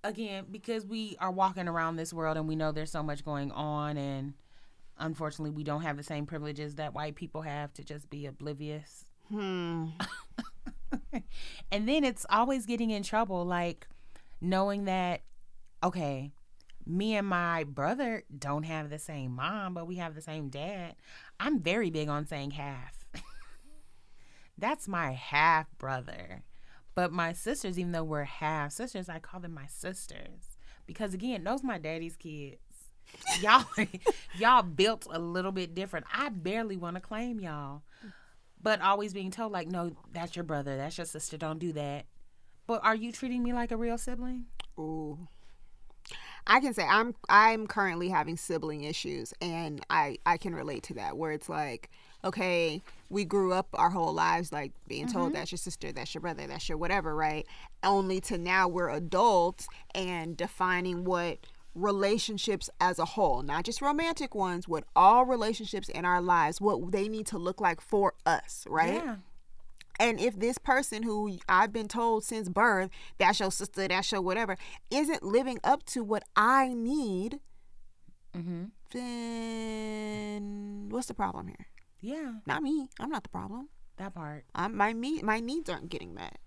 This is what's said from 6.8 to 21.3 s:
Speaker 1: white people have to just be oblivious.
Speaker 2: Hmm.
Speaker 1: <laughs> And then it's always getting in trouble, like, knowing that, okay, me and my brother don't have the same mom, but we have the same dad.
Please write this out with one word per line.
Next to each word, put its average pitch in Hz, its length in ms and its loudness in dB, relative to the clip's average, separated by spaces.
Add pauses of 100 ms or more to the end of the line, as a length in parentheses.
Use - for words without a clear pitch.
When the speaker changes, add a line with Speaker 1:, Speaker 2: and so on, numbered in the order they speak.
Speaker 1:
white 151 220 -6
people 156 260 -10
have 147 320 -6
to 143 100 -16
just 147 260 -12
be 147 160 -10
oblivious. 151 760 -10 (260)
Speaker 2:
Hmm. 180 600 -2
Speaker 1:
<laughs> 160 40 -12 (1800)
And 208 160 0
then 294 160 4
it's 254 260 0
always 240 360 4
getting 226 240 0
in 208 140 0
trouble, 185 420 0
like, 175 420 0 (540)
knowing 196 440 2
that, 185 360 0 (640)
okay, 143 480 0 (540)
me 202 300 2
and 202 120 2
my 170 360 2
brother 208 600 -2 (140)
don't 143 260 -2
have 156 260 -4
the 147 100 -8
same 139 360 -6
mom, 185 380 -2
but 170 140 -6
we 180 80 -6
have 170 200 -6
the 156 60 -12
same 156 280 -6
dad. 170 460 -8 (440)